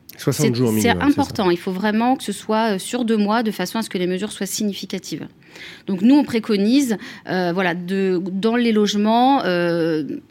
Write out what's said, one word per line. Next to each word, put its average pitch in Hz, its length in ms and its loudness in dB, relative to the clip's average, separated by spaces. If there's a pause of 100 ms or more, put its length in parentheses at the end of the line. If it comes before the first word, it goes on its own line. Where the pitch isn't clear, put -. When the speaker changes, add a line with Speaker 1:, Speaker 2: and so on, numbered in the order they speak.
(180)
Speaker 1:
Soixante 147 300 2
Speaker 2:
C'est, 120 60 2
Speaker 1:
jours 120 140 2
Speaker 2:
c'est 107 60 2
Speaker 1:
minimum, 139 240 4
c'est - 20 -2
ça. 277 60 2
Speaker 2:
important. 269 440 2
Il 175 60 2
faut 185 160 -6
vraiment 214 420 0
que 262 80 -10
ce 208 100 -6
soit, 220 420 -2
euh, 190 40 -4
sur 240 280 -4
deux 220 100 2
mois, 208 260 2
de 220 80 -2
façon 185 280 -4
à 220 40 -2
ce 214 60 -6
que - 80 -6
les 180 100 0
mesures 185 260 -4
soient - 120 -6
significatives. 190 840 -6 (600)
Donc 185 160 -4
nous, 254 120 6
on 285 100 4
préconise, 220 720 0 (320)
euh, 180 240 0
voilà, 180 200 0
de, 185 460 -2 (100)
dans 202 240 -2
les 240 180 2
logements, 214 720 2
euh, 170 580 0 (260)